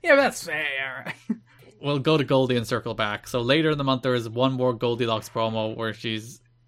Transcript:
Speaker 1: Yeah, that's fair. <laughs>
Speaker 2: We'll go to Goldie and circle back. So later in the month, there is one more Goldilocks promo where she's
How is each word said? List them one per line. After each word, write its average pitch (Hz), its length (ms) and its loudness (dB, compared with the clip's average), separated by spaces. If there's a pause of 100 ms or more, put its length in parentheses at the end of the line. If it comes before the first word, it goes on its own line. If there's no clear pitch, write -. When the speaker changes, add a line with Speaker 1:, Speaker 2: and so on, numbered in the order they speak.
Speaker 1:
Yeah, 320 120 6
that's - 280 2
fair. 139 680 -6 (140)
<laughs> 226 80 -4 (440)
Speaker 2:
We'll 143 200 -2
go 156 180 4
to 143 60 2
Goldie 127 340 4
and 110 80 0
circle 117 300 -4
back. 104 320 -4
So 123 140 -2
later 151 280 4
in 151 80 0
the 143 60 -2
month, 131 180 2
there 127 140 2
is 113 120 -2
one 127 260 0
more 127 200 2
Goldilocks 113 560 -2
promo 113 460 -2
where 113 180 -4
she's 113 480 -8 (260)